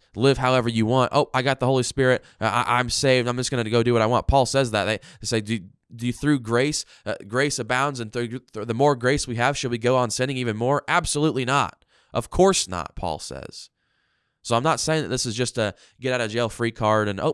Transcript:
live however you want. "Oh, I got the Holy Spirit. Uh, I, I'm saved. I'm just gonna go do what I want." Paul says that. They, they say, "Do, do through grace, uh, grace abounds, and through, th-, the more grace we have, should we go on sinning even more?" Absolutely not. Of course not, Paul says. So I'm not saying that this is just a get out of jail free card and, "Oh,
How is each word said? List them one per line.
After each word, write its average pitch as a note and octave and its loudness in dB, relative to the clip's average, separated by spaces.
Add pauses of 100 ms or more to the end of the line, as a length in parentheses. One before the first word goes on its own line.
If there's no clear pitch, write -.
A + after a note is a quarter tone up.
(160)
live B2+ 4
however B2+ 2
you A2+ 2
want. B2+ 2
"Oh, C#3+ 2
I C3 2
got C3 0
the B2+ 0
Holy C3 2
Spirit. B2+ 0 (160)
Uh, A2 -2
I, A#2 2
I'm B2 0
saved. B2+ 2
I'm B2 -2
just B2+ -4
gonna A#2 -2
go A#2 2
do A#2+ 2
what A#2 4
I - 4
want." A2+ 2
Paul C3+ 4
says C3+ 0
that. G#2 4
They, G#2 0 (200)
they - -14
say, A2+ 0
"Do, G#2+ -4 (320)
do A#2+ -4
through C#3+ 0
grace, A#2+ -2 (220)
uh, G#2 -4 (120)
grace C3 -2
abounds, C3 -2
and G#2+ -10
through, A#2+ -4
th-, A2+ -10
the A2+ -4
more C#3+ 4
grace B2+ 0
we A#2+ -6
have, B2+ 0
should B2 -4
we A#2+ -4
go B2 2
on B2 0
sinning C3 -2
even A#2+ -4
more?" B2 0
Absolutely D3 0
not. B2+ -2 (300)
Of - -4
course F#3 4
not, F2+ -8
Paul D#2+ -4
says. - -14 (720)
So A#2 0
I'm A#2 2
not C#3+ 0
saying D#3 -2
that G2 -8
this B2 -4
is A#2+ -4
just A#2+ -4
a G#2+ -2 (260)
get B2+ -4
out B2 -2
of A2 -2
jail A2+ -2
free A#2 -4
card G#2+ 2
and, G2 -4
"Oh, C3+ -2